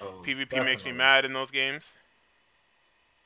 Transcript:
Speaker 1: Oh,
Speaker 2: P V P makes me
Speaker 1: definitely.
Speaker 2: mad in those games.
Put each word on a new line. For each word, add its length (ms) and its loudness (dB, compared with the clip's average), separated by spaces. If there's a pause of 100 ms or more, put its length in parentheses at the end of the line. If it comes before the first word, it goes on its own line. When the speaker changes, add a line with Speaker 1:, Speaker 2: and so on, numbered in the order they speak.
Speaker 1:
Oh, 220 -12
Speaker 2:
P 100 -2
V 120 -4
P 100 -6
makes 280 0
me 80 -8
Speaker 1:
definitely. 20 -
Speaker 2:
mad 320 6
in 80 -6
those 180 -4
games. 420 -4 (1300)